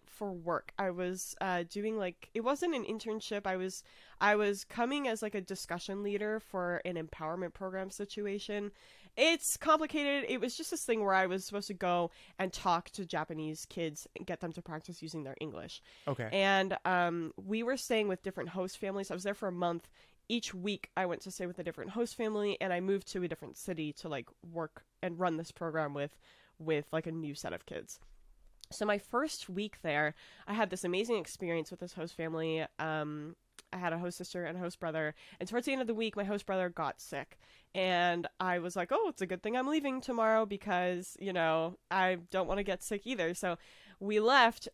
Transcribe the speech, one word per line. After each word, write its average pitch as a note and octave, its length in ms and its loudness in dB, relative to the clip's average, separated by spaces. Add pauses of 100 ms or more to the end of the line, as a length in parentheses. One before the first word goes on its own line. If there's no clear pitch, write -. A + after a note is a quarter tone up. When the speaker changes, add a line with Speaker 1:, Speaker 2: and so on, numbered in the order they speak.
Speaker 1:
for - 260 -8
work. E3+ 460 -2
I F#3+ 140 0
was, F3+ 500 -4
uh, F3+ 280 0
doing, G#3+ 280 -2
like, F#3 360 -4
it A3+ 80 0
wasn't C#4+ 340 2
an A#3 100 0
internship. G#3+ 600 -4
I F#3+ 120 0
was, F#3 260 -4 (360)
I G#3 160 8
was G3+ 280 2
coming C4+ 440 0
as, A3 140 0
like, G#3+ 140 -2
a G#3 60 -2
discussion F#3+ 600 -6
leader G#3 380 0
for F3 440 -2
an F3+ 120 -4
empowerment E3 580 -4
program F#3+ 380 -6
situation. G#3 800 -4 (440)
It's D#4+ 400 6
complicated. D4 720 4
It B3 140 0
was B3+ 160 0
just D#4+ 140 -6
this F4 120 -4
thing A3 220 2
where G3 80 6
I F#3+ 140 8
was F#3 180 -2
supposed G3+ 220 -6
to G#3 80 -6
go F3 340 2 (300)
and F#3 120 0
talk F3 380 2
to G3 160 -8
Japanese D#3 640 -4
kids D#3+ 380 -4 (120)
and F3+ 80 -12
get F3 160 -6
them E3+ 100 -4
to E3+ 100 -10
practice E3 400 -10
using D#3+ 220 -6
their C3+ 160 -8
English. A#2+ 420 -8 (260)
Speaker 2:
Okay. B2+ 260 0
Speaker 1:
And, G3 500 4
um, F3 540 2
we G#3 260 -2
were B3+ 140 0
staying A3 320 2
with F#3 140 -2
different F3+ 260 -6
host F#3 300 -4
families. G3 320 -4
I - 20 -6
was F3+ 100 -6
there G3+ 120 0
for G#3 120 -4
a F#3 40 -2
month. F3 360 0 (400)
Each A#3 260 -2
week F#3+ 440 -4
I F#3 80 2
went F3 160 -2
to F#3+ 100 -12
stay F3+ 140 -6
with F3+ 140 -6
a F3 40 -6
different D#3+ 280 -6
host A#3 240 -2
family, G#3+ 440 0
and F#3 140 0
I F3 80 2
moved F#3+ 320 0
to F3+ 100 -2
a F3 60 0
different D#3 260 -10
city D#3+ 380 -4
to, - 160 -10
like, C#3 180 -4 (240)
work E3 320 -6 (180)
and E3+ 180 -2
run F3 180 4
this E3 140 -6
program D#3 420 -2
with, C#3+ 240 -4 (400)
with, D#3 360 0
like, D#3+ 120 0
a E3 60 -4
new D#3+ 240 -4
set - 160 -6
of - 140 -8
kids. - 340 -10 (720)
So - 140 -4
my G#3 120 2
first C4 520 -2
week G3+ 320 -6
there, D3+ 340 2 (320)
I G3+ 60 -2
had G#3 160 2
this F#3 160 -4
amazing G#3 320 2
experience E3+ 520 -4
with F3+ 120 -12
this F3 120 -10
host E3 220 -8
family. D#3+ 500 -2 (140)
Um, D3+ 560 -4 (380)
I - 40 -6
had F3+ 140 0
a E3 80 0
host F3 180 -4
sister F3+ 280 -6
and E3 100 -4
a F3+ 60 -6
host F3 180 -4
brother. D#3 340 0 (260)
And F#3 100 -6
towards A#3+ 160 0
the C#4 80 2
end C4 80 2
of A#3 60 -4
the A3+ 80 0
week, A3 200 0
my G#3 80 0
host G3+ 220 -2
brother F#3 240 2
got D#3+ 320 -4
sick. - 360 -8 (380)
And F3 520 4 (120)
I F3+ 200 2
was F3 160 -4
like, F3+ 160 0
"Oh, G#4 180 4
it's - 120 -6
a F#3+ 40 0
good F3+ 160 -2
thing A3 160 0
I'm C4 100 2
leaving C#4+ 320 2
tomorrow A3 460 4
because, F3+ 720 -2
you F#3+ 140 -2
know, E3 460 4 (100)
I F#3 300 4 (100)
don't F#3 180 2
wanna G3 160 2
get G3 200 -2
sick G3+ 220 -4
either." F#3+ 280 0
So F3+ 240 0 (420)
we G#3 200 2
left, A#3 540 8